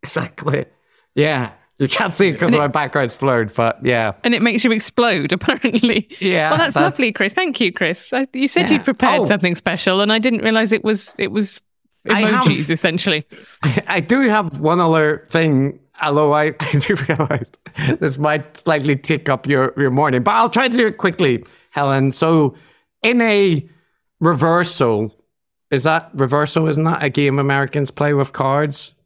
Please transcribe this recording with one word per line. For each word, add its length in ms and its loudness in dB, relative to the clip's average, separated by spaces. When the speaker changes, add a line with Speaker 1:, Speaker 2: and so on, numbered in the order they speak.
Speaker 1:
Exactly. 640 -6
Yeah. 380 0
You 100 0
can't 260 -2
see 140 2
it 60 0
'cause 140 -4
Speaker 2:
And 60 4
it 40 4
Speaker 1:
my 100 2
background's 480 -2
blurred, 380 0
but 300 0
yeah. 280 0
Speaker 2:
And 120 0
it 80 0
makes 200 0
you 80 -4
explode, 640 -2
<laughs> 60 -2
apparently. 680 0
Speaker 1:
Yeah, 300 0
Speaker 2:
Well, 80 2
that's 160 0
Speaker 1:
that's 80 2
Speaker 2:
lovely, 300 0
Chris. 200 -2
Thank 280 -2
you, 120 0
Chris. 400 -4
I, 200 -2
you 140 -2
said 200 0
Speaker 1:
Yeah. 80 2
Speaker 2:
you'd 100 -2
prepared 380 0
Speaker 1:
Oh. 20 0
Speaker 2:
something 320 0
special, 440 -2
and 120 2
I 80 2
didn't 220 0
realize 280 2
it 140 0
was, 340 -2
it 140 -4
was 280 -4
Speaker 1:
I 120 2
have 220 2
Speaker 2:
emojis, 260 0
essentially. 540 0
Speaker 1:
<laughs> 320 -2
I 120 0
do 280 0
have 320 0
one 200 2
other 500 2
thing, 480 2
although 320 2
I, 140 2
<laughs> 140 -2
I 180 -2
do 160 0
realize 420 -2
this 180 -2
might 380 -2
slightly 400 0
tick 320 -4
up 180 -2
your, 300 0
your 140 2
morning, 320 2
but 100 2
I'll 180 2
try 180 2
to 80 -2
do 120 4
it 100 -6
quickly, 460 0
Helen. 420 0
So 420 2
in 180 2
a 480 2
reverso, 920 0
is 140 -2
that 320 -2
reverso? 520 0
Isn't 160 0
that 180 -2
a 80 0
game 280 0
Americans 520 -2
play 240 -2
with 180 0
cards? 600 -2